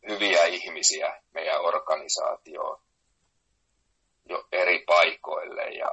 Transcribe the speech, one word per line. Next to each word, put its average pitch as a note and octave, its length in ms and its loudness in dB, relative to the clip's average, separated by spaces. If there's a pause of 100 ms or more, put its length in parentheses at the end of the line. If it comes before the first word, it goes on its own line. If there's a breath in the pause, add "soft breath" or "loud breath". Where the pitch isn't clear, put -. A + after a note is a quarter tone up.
hyviä G2+ 360 4
ihmisiä D#2+ 760 -2 (120)
meidän D#2+ 280 0
organisaatioon - 1200 -2 (1500)
jo - 220 -6
eri F2+ 280 2
paikoille - 840 0
ja, - 320 -6